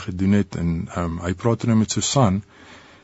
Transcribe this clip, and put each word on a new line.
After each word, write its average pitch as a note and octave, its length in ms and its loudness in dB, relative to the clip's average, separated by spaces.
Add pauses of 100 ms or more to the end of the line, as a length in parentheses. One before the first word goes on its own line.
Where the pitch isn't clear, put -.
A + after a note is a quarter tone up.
gedoen F#2+ 260 0
het G2+ 240 2
en, E2+ 380 -2
ehm, F2 320 -4
hy F#2 80 -2
praat A2+ 240 0
toe A#2+ 100 -4
nou A2+ 100 4
met G#2+ 120 2
Susan G2+ 520 2 (600)